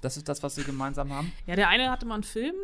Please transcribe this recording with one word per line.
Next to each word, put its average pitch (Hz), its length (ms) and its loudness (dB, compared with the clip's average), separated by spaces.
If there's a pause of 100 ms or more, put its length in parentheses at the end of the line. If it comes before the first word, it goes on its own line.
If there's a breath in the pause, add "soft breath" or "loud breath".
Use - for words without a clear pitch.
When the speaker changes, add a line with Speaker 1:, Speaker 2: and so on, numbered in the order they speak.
Speaker 1:
Das 131 160 -2
ist 147 100 -10
das, 143 160 -2
was 139 120 -2
sie 143 80 -4
gemeinsam 139 500 -2
haben? 156 180 -4 (140)
Speaker 2:
Ja, 175 100 -2
der 196 140 6
eine 254 220 6
hatte 254 140 -2
mal 226 100 -2
einen 214 80 -2
Film, 285 400 -2